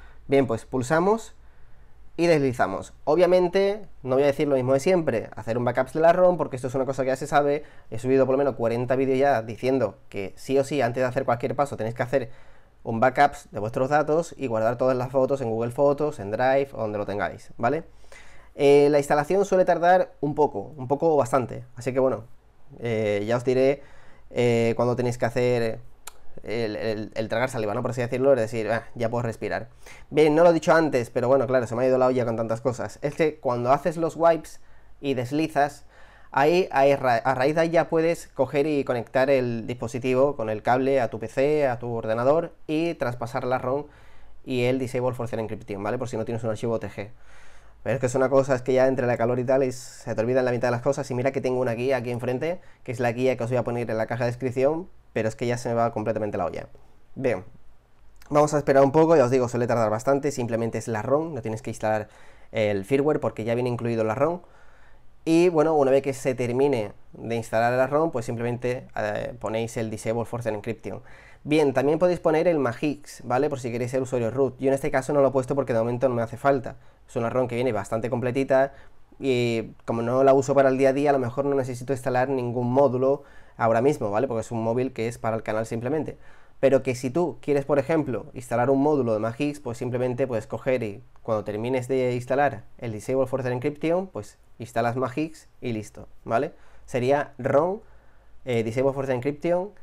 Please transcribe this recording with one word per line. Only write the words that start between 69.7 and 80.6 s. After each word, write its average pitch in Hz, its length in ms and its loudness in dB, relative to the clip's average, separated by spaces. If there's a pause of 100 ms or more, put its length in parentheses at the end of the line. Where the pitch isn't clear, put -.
el 113 100 -2
Disable 110 380 -4
for 120 160 -8
Thread 110 120 -2
Encryption. 104 460 -8 (420)
Bien, 143 300 4
también 139 260 2
podéis 180 220 2
poner 160 260 2
el 170 120 2
Magix, 131 640 -4
¿vale? 127 240 0
Por 139 120 -6
si 123 120 -6
queréis 120 180 -4
ser 131 120 0
usuario 123 280 -2
root. 127 280 0
Yo 135 100 0
en 135 60 4
este 139 160 -2
caso 143 240 -2
no 143 80 4
lo 135 60 6
he - 20 -4
puesto 131 240 0
porque 135 180 -2
de 113 60 0
momento 120 280 0
no 127 80 0
me 117 60 0
hace 113 160 -4
falta. 131 400 0 (320)
Es - 80 -8
una 117 140 -2
rom 127 180 0
que 120 60 -8
viene 120 180 0
bastante 110 380 -4
completita 131 640 0 (440)
y 120 540 0 (140)
como 117 160 -2
no 123 200 2
la 135 120 8
uso 135 200 2
para 135 140 6